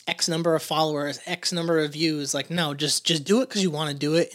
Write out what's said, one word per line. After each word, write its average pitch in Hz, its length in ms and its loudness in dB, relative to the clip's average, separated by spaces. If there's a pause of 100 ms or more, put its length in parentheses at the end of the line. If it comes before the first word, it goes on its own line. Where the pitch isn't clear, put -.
X 165 220 -2
number 165 240 2
of 156 80 2
followers, 151 640 0
X 175 260 -6
number 170 280 0
of 147 140 0
views. 151 380 -2
Like, 139 200 -4
no, 160 240 0
just, 143 280 0
just 160 200 2
do 214 180 4
it 262 80 -2
'cause 202 140 0
you 180 80 2
wanna 147 240 -2
do 147 180 0
it 165 220 4